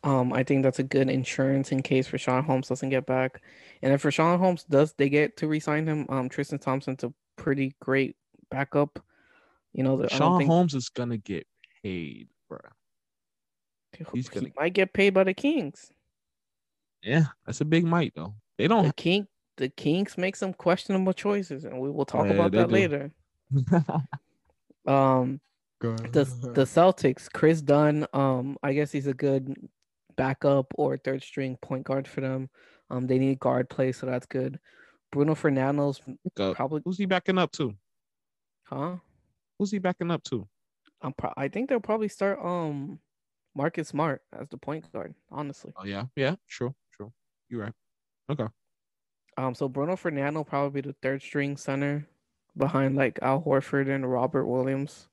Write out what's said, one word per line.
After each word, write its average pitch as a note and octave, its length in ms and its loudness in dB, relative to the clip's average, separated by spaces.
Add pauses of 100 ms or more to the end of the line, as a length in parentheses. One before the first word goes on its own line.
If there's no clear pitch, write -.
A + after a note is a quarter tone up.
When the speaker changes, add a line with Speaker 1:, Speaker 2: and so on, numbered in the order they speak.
Speaker 1:
Um, B2+ 280 2
I B2+ 100 2
think C3+ 200 2
that's C3 160 2
a C3+ 40 0
good C3 260 2
insurance C3+ 640 0
in C3+ 100 0
case C3 280 0
Rashawn C3 340 0
Holmes C3 240 0
doesn't C3+ 220 -4
get C3 160 0
back. C3 360 -2 (400)
And C3+ 120 4
if C#3 80 0
Rashawn D#3+ 360 4
Holmes F3+ 260 2
does, D3+ 300 4
they C#3+ 140 2
get D3 300 2
to D3+ 100 -2
re-sign D#3 380 0
him, D3+ 240 -2
um, B2+ 180 -2
Tristan C#3 300 -6
Thompson C3 400 -4
to B2 160 -6 (220)
pretty C#3 440 -2
great C3+ 360 0 (340)
backup. - 540 -2 (680)
You C3 120 -2
know, C3+ 140 2
the, - 160 0
I C3+ 40 0
don't D#3+ 160 6
Speaker 2:
Sean - 20 4
Speaker 1:
think D3+ 140 4
Speaker 2:
Holmes E3+ 240 4
is B2+ 140 -4
gonna A#2+ 300 -6
get G2 280 -8 (360)
paid, D#2 460 -8 (200)
bro. - 100 -14 (1300)
Speaker 1:
He, E3+ 200 -14
Speaker 2:
He's B2+ 200 -4
Speaker 1:
he G3 80 -4
Speaker 2:
gonna D3 160 -6
Speaker 1:
might E3+ 180 -2
get F#3+ 180 2
paid G3 220 4
by F#3+ 100 6
the G3 100 2
Kings. C4+ 580 -2 (1080)
Speaker 2:
Yeah, C#3+ 240 4 (180)
that's - 160 -10
a D3+ 40 0
big E3 200 2
might, E3 300 0
though. F2+ 200 -10 (240)
They - 100 2
don't A3 160 4
Speaker 1:
The - 20 4
Speaker 2:
ha- D3 60 2
Speaker 1:
King-, G3 360 0 (280)
the C3 120 -2
Kings F3 500 -2
make F#3+ 180 -2
some F#3+ 160 -6
questionable F#3+ 600 0
choices, F#3+ 520 -4
and B2+ 160 -10
we C#3 100 -4
will C#3+ 140 -2
talk - 240 0
Speaker 2:
Yeah, - 20 2
Speaker 1:
about G2 220 4
Speaker 2:
they G#2+ 80 4
Speaker 1:
that - 40 6
Speaker 2:
do. F3 60 2
Speaker 1:
later. D3 420 2 (380)
Speaker 2:
<laughs> C#3 720 2 (640)
Speaker 1:
Um, C3+ 540 4 (400)
Speaker 2:
Go A#2 100 -2 (220)
Speaker 1:
the, D3 120 4 (180)
Speaker 2:
ahead. A#2+ 120 -8
Speaker 1:
the C3+ 80 4
Celtics, E3 680 4
Chris D#3+ 300 4
Dunn, D3 500 4
um, C3+ 500 0
I C#3 100 0
guess D3 200 0
he's C#3 160 -2
a C3+ 60 -2
good C3+ 400 0 (600)
backup C3+ 600 2
or C3+ 200 0
third C3+ 260 -4
string C3 360 -6
point C3 260 -8
guard C3+ 240 -2
for - 120 -8
them. C3 300 -4 (400)
Um, B2+ 180 -4
they C3 100 4
need C3+ 220 2
guard B2+ 280 2
play, C3 240 -2
so - 140 -8
that's B2 200 -4
good. C3 340 -6 (520)
Bruno D3 220 2
Fernando's C#3+ 680 0 (240)
Speaker 2:
Backup. G2 320 -4
Speaker 1:
probably C#3+ 280 -4
Speaker 2:
Who's F3+ 140 -4
he G3+ 80 0
backing F#3 320 2
up E3+ 140 2
to? A#2 220 -4 (920)
Speaker 1:
Huh? D3+ 320 -6 (600)
Speaker 2:
Who's G3+ 120 -2
he G3+ 80 -2
backing F3+ 320 -2
up D#3 140 0
to? A2 240 -6 (540)
Speaker 1:
I'm C#3 100 -6
pro-, - 240 -6
I C#3 120 -4
think A#3+ 200 -6
they'll A#3+ 120 0
probably G#3+ 280 -2
start, G3 340 -2
um, D3+ 580 -4 (540)
Marcus D#3 340 -2
Smart D3 340 -2 (100)
as - 160 -14
the C3+ 100 -14
point D#3 340 -10
guard, - 220 -10 (160)
honestly. - 460 -10
Speaker 2:
Oh, F#2+ 80 -16
yeah. G2 300 -6
Yeah, C#3 220 0 (100)
sure, B2+ 280 -6 (160)
sure. G#2+ 220 -16 (360)
You're A#2 140 -8
right. A2+ 100 -8 (580)
Okay. C3+ 160 -2 (920)
Speaker 1:
Um, B2+ 160 -2
so C#3 140 -2
Bruno C#3+ 280 -2
Fernando D3 480 -4
probably C#3+ 380 -2
be C#3+ 60 -10
the C#3 140 -12
third C3+ 200 -4
string C#3+ 340 -4
center C#3+ 520 -4 (480)
behind, C3+ 400 0
like, C3+ 260 0
Al C3+ 200 0
Horford C#3 520 0
and C3 160 -4
Robert B2+ 360 0
Williams. C3+ 680 -4